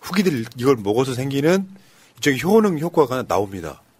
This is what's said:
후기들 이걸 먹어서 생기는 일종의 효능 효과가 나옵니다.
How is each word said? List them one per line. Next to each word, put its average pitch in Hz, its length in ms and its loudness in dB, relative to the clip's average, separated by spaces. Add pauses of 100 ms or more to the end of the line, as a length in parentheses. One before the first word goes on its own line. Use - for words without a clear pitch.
후기들 160 460 -2 (100)
이걸 127 200 2
먹어서 113 360 0
생기는 139 560 0 (480)
일종의 131 260 0
효능 202 360 4
효과가 139 460 0
나옵니다. 90 580 -4 (180)